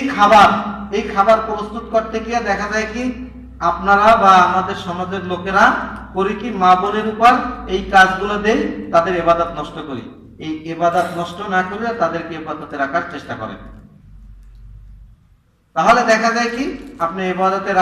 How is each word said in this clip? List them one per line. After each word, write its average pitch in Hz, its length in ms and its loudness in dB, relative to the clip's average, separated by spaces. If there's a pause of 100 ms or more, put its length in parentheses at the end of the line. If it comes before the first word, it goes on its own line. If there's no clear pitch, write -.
(140)
খাবার, 208 360 8 (480)
এই 226 60 -2 (100)
খাবার 208 240 4 (100)
প্রস্তুত 214 460 -8
করতে 220 320 -2
গিয়ে 240 140 -2 (100)
দেখা 196 240 -2
যায় 214 200 -2
কি 247 100 -6 (680)
আপনারা 196 380 2 (160)
বা 190 100 8 (140)
আমাদের 185 300 -2 (100)
সমাজের 180 440 -6
লোকেরা 185 340 2 (500)
করি 190 260 0
কি, 247 60 -8 (140)
মা 180 100 6 (100)
বোনের 208 320 -2
উপর 226 180 6 (420)
এই 185 80 -2 (120)
কাজগুলো 190 420 4 (100)
দেই, 226 140 2 (340)
তাদের 170 280 4
ইবাদত 170 280 2 (100)
নষ্ট 151 180 -10 (120)
করি। 123 140 -10 (420)
এই 156 80 -6 (200)
ইবাদত 170 340 0 (120)
নষ্ট 170 200 -8 (140)
না 185 160 2
করে 220 180 -6 (140)
তাদেরকে 165 400 -4
ইবাদতে 156 360 -12
রাখার 139 360 -2
চেষ্টা 139 280 -12
করেন। 101 180 -12 (2250)
তাহলে 214 260 4 (100)
দেখা 220 240 2
যায় 233 200 -2
কি 262 80 -4 (420)
আপনি 180 160 -6 (120)
ইবাদতে 190 380 -2 (100)